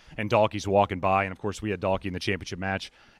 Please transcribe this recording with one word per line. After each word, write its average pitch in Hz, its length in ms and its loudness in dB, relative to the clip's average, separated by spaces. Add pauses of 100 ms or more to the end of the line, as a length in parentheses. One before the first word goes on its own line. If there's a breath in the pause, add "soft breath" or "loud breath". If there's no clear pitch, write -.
(160 loud breath)
And 107 140 -4
Dalkey's 107 380 2
walking 98 320 4
by, 95 240 2
and 95 80 -6
of 90 60 -14
course 101 220 -6
we 107 100 -4
had 92 100 -4
Dalkey 95 260 0
in 92 60 -6
the 90 80 -6
championship 95 400 -4
match 95 320 -4 (280 soft breath)